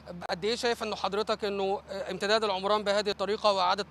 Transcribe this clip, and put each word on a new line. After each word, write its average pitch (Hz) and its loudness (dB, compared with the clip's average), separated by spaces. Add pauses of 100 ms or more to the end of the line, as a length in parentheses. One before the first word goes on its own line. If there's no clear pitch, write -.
(300)
قد 185 -4
إيه 226 2
شايف 233 0
إنه 208 -4
حضرتك 202 -2
إنه، 196 0
آه، 196 -6
امتداد 208 2
العمران 202 2
بهذه 202 2
الطريقة 202 2
وإعادة 190 2